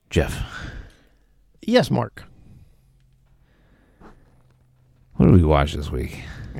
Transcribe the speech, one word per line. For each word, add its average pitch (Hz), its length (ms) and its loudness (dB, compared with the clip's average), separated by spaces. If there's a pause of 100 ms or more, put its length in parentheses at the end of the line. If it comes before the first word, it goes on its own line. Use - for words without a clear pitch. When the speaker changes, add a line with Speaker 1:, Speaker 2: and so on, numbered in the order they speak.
(120)
Speaker 1:
Jeff. - 280 -2 (1200)
Speaker 2:
Yes, 220 260 2
Mark. 120 360 -4 (3000)
Speaker 1:
What - 120 6
did 76 80 8
we 87 80 8
watch 73 300 2
this 73 160 -8
week? - 320 -10 (380)